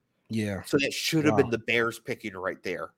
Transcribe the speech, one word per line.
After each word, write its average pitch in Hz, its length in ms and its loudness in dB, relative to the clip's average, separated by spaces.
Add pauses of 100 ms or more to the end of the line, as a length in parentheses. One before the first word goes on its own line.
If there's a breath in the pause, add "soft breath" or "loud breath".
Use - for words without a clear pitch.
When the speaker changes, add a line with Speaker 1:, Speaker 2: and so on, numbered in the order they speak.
(300)
Speaker 1:
Yeah. 104 340 -2
Speaker 2:
So - 160 2
that 139 140 0
should 156 320 0
have 147 100 4
been 131 120 6
Speaker 1:
Wow. 117 40 -4
Speaker 2:
the 113 80 0
Bears 117 400 0
picking 107 360 -8
right 92 280 -6
there. 82 340 -6